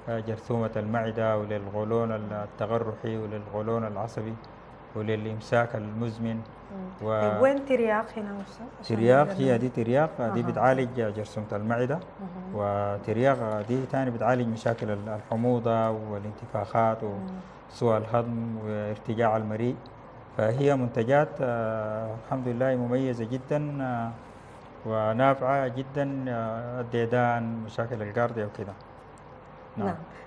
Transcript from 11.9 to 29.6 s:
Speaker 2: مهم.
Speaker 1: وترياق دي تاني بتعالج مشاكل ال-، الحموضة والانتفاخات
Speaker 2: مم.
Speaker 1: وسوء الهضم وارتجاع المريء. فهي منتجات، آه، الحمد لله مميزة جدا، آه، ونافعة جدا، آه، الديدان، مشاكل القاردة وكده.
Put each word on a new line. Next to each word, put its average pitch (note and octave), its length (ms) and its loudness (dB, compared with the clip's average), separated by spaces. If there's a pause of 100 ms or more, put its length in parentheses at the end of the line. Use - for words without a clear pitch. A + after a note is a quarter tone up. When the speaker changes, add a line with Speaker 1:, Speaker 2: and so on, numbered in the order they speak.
Speaker 2:
مهم. F#3 580 -10
Speaker 1:
وترياق G#2+ 1120 2
دي B2+ 180 0
تاني C3 260 0
بتعالج A#2 360 2
مشاكل A2+ 440 0
ال-، G#2 180 -4
الحموضة A2+ 800 2
والانتفاخات A2 1120 0
Speaker 2:
مم. G#2+ 60 -4 (640)
Speaker 1:
وسوء A2+ 260 4
الهضم A2+ 680 0
وارتجاع G#2+ 720 2
المريء. A2 380 0 (640)
فهي C3+ 380 4
منتجات، B2+ 520 4 (140)
آه، A2 720 -2 (100)
الحمد B2+ 220 -2
لله B2+ 280 4
مميزة B2 500 0
جدا، C#3+ 580 -2
آه، A#2 280 -2 (760)
ونافعة B2+ 800 4
جدا، C3+ 600 -4
آه، A#2+ 540 -4
الديدان، A#2 840 2
مشاكل A#2 360 -4
القاردة A2 440 0
وكده. G2+ 280 -8 (1040)